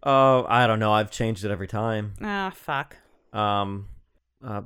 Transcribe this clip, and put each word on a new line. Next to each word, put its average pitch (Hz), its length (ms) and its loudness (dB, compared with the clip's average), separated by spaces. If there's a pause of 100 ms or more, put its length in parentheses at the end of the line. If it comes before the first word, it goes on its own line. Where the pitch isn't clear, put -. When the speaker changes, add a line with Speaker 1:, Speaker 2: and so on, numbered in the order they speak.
Speaker 1:
Uh, 135 420 4
I 120 240 4
don't 110 100 2
know. 107 140 2
I've 107 180 2
changed 110 340 -4
it 104 60 -2
every 98 180 -6
time. 107 540 -4
Speaker 2:
Ah, 196 320 -4
fuck. 143 420 -8 (360)
Speaker 1:
Um, 101 560 -2 (560)
uh, 104 220 -8